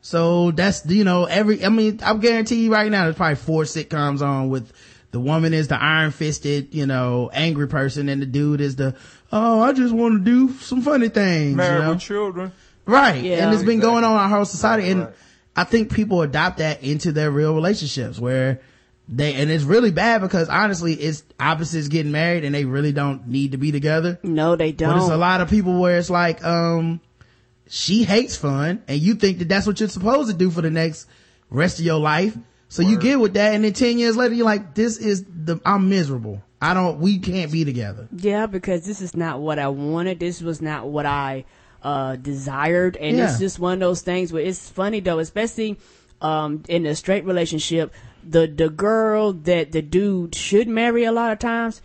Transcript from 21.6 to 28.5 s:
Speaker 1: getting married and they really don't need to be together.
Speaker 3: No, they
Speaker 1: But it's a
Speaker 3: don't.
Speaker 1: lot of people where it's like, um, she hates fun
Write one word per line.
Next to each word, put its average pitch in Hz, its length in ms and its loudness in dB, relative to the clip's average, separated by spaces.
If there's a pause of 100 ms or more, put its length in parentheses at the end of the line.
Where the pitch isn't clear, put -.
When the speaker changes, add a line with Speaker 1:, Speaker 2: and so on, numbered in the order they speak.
Speaker 1:
getting 147 240 -2
married 165 320 0
and 143 100 -2
they 143 120 0
really 139 260 0
don't 139 360 -2
need 135 240 -2
to 135 60 -6
be 147 140 0
together. 160 500 0
Speaker 3:
No, 165 340 2
they 160 160 0
Speaker 1:
But 156 240 2
it's 180 100 4
a - 40 2
Speaker 3:
don't. 160 100 2
Speaker 1:
lot 180 200 2
of 170 100 -2
people 185 300 2
where 175 180 4
it's 175 120 -2
like, 175 340 0
um, 170 560 0 (680)
she 220 340 0
hates 220 320 0
fun 151 520 -2